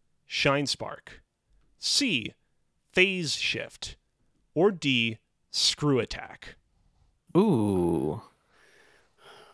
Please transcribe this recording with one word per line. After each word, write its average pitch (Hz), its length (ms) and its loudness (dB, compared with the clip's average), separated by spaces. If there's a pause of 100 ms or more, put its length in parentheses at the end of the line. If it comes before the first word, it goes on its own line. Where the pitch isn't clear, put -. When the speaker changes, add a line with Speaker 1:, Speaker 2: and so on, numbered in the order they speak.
(260)
Speaker 1:
shine 143 420 0
spark, - 540 -10 (580)
C, 185 540 -2 (580)
phase 185 460 2
shift, - 580 -8 (580)
or 190 180 4
D, 123 480 -2 (320)
screw - 480 0
attack? - 580 -10 (800)
Speaker 2:
Ooh. 98 840 2 (1300)